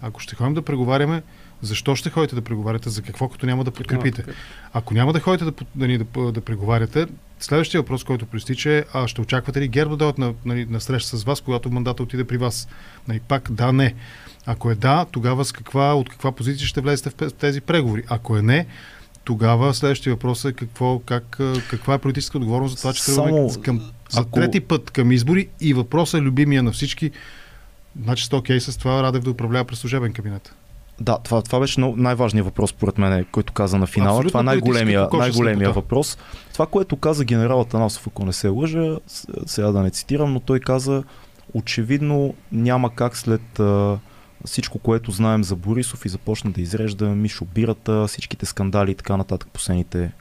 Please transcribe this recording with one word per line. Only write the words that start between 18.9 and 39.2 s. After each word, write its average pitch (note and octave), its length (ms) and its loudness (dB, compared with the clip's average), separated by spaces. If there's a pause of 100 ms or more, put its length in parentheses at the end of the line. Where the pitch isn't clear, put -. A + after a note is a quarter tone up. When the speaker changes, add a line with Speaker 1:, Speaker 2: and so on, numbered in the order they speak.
Speaker 1:
тогава A#2 500 4
следващия C3+ 380 0
въпрос A#2+ 320 -2
е C3+ 80 -2
какво, B2+ 460 -2
как, A#2+ 420 -4
а, C3 140 0 (160)
каква C3 240 0
е C3+ 40 2
политическа C#3 400 -2
отговорност B2+ 360 0
за - 40 -10
това, C3 140 -2
че - 120 -4
тръгваме C#3+ 260 2
Speaker 3:
Само A#2+ 320 2
Speaker 1:
към, B2 160 0 (320)
за A2+ 100 2
Speaker 3:
ако A#2 100 -2
Speaker 1:
трети C#3 300 2
път - 300 -2
към B2 220 4
избори? C#3 360 2 (120)
И D3+ 140 4
въпросът D3+ 460 2
е - 20 2
любимия C3+ 400 4
на A#2 100 2
всички: D3 380 -4 (920)
„Значи A#2+ 220 -2
сте - 120 0
окей B2+ 240 2
с B2 180 -6
това C3 240 2
Радев C3 200 2
да B2+ 80 -2
управлява A#2+ 340 0
през B2 140 -8
служебен B2 340 -2
кабинет?“ G2+ 420 -10 (460)
Speaker 3:
Да, A#2 180 2
това, A#2 240 2
това B2+ 180 0
беше C3+ 200 2
но-, B2+ 160 2
най-важният A#2+ 500 4
въпрос, G2 240 0
според - 280 -2
мен, F#2+ 340 2
който - 200 0
каза G2 260 2
на F#2+ 80 4
финала. G2 240 2
Speaker 1:
Абсолютно C3 200 4
Speaker 3:
Това B2 100 2
е A#2+ 40 2
Speaker 1:
политическа B2+ 300 4
Speaker 3:
най-големия, G#2+ 300 4
Speaker 1:
кокошка A#2+ 180 2
Speaker 3:
най-големия A#2 360 4
Speaker 1:
слепота. G2 220 2
Speaker 3:
въпрос. - 380 0 (340)
Това, D#3+ 140 0
което F#3+ 300 0
каза D3+ 280 2
генерал A#2 360 4
Атанасов, A2+ 460 0
ако G#2 180 -6
не F#2+ 80 0
се G2+ 160 0
лъжа, D#3 480 0 (100)
с-, - 200 -14 (200)